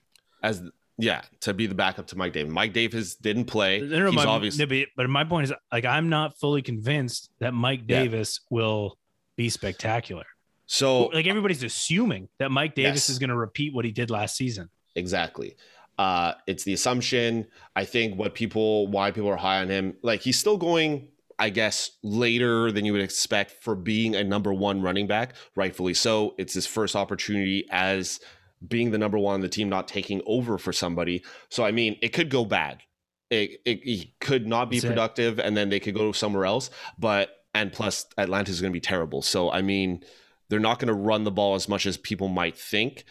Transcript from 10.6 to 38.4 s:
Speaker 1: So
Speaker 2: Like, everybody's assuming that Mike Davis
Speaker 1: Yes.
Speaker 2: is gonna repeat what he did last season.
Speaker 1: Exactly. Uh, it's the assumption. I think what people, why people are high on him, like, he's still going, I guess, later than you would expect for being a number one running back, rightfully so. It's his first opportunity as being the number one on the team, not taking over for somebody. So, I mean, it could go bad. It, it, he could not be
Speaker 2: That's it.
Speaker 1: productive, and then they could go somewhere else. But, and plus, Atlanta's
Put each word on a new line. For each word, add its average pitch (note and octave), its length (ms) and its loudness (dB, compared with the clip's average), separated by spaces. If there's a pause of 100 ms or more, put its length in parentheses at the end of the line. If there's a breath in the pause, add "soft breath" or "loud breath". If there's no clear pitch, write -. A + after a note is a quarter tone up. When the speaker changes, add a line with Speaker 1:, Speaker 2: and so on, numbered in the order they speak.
Speaker 1:
So C3 400 4
Speaker 2:
Like, D#3+ 200 0
everybody's F#3+ 360 0
assuming D3+ 640 0 (100)
that C3+ 100 0
Mike C#3+ 260 0
Davis C#3 200 2
Speaker 1:
Yes. C#3+ 140 2
Speaker 2:
is B2+ 100 -2
gonna B2+ 160 0
repeat C3+ 380 -2
what A#2+ 100 0
he A#2 80 -2
did A2+ 180 -2
last G#2+ 280 -2
season. G#2+ 320 -4 (260)
Speaker 1:
Exactly. F2 600 -4 (420 loud breath)
Uh, F2 360 2 (120)
it's F#2+ 180 -4
the G2 100 -2
assumption. A#2 760 0 (280 loud breath)
I G2 80 -10
think A2+ 320 -2
what G2+ 200 -4
people, G#2+ 520 0
why G2+ 220 0
people G2+ 200 -2
are G2 80 0
high F#2+ 240 2
on F#2 80 -2
him, F#2+ 340 -2
like, A2+ 180 0
he's B2+ 160 0
still G#3 200 2
going, D#3 500 0 (320)
I A2 100 0
guess, G#2 540 -2
later A#2 680 2
than G2+ 140 0
you G#2 80 2
would G2+ 80 4
expect - 640 -2
for A2+ 120 -2
being A2 400 0
a G2+ 80 2
number G2+ 300 0
one G2 300 0
running F#2+ 240 0
back, A2 260 0 (220 loud breath)
rightfully F#2 400 -2
so. A2 420 2
It's F#2 160 -6
his F#2 140 -2
first A2 280 -2
opportunity G2 760 -2
as F#2 480 0 (480 loud breath)
being A#2 240 0
the G#2+ 80 2
number G#2+ 180 0
one G2+ 160 2
on G2 80 -2
the F#2 80 -2
team, G#2 180 -2
not F#2+ 200 -2
taking G2 400 -4
over A#2 320 0
for F#2 120 -4
somebody. F2 520 -2 (260 loud breath)
So, G2+ 160 0
I G#2 60 2
mean, A2 320 2
it A#2 60 0
could E3 200 0
go B2 160 2
bad. D#2+ 380 -2 (480)
It, G#2+ 340 0
it, A#2 180 0
he G#2 380 -6
could C3 240 0
not A#2 240 0
be B2 80 -2
Speaker 2:
That's A#2+ 80 0
it. - 40 0
Speaker 1:
productive, A2+ 500 0
and G#2+ 180 0
then G2+ 120 2
they G2+ 100 2
could G2 160 -4
go G#2+ 160 2
somewhere G2+ 340 0
else. A2+ 240 0 (300 loud breath)
But, G2+ 320 2 (240)
and G#2 180 0
plus, G#2 320 -2 (100)
Atlanta's F#2+ 460 0